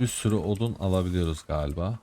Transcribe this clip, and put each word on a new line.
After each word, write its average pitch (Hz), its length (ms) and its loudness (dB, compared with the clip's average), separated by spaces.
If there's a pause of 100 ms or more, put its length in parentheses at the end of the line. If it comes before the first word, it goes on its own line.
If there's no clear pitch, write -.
bir 123 60 2
sürü 110 280 0
odun 104 400 0
alabiliyoruz 90 720 0
galiba. 78 540 -2